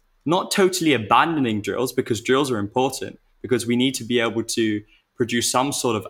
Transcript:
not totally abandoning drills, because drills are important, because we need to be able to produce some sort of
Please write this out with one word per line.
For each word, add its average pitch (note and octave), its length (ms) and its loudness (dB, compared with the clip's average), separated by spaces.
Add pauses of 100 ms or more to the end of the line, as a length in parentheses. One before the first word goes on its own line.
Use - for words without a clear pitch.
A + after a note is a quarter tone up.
(260)
not E3+ 240 0
totally F#3 420 2
abandoning A#2+ 720 2
drills, A#2+ 320 -2
because A2+ 260 -2
drills C3 300 2
are A#2 80 -2
important, B2+ 600 -4 (220)
because A2+ 260 -2
we A#2+ 80 0
need C3 200 2
to A#2+ 100 -8
be A#2+ 160 0
able A2+ 240 -2
to G#2+ 380 -2 (340)
produce A#2 340 -2
some C3+ 220 0
sort A#2+ 240 0
of G2+ 140 -6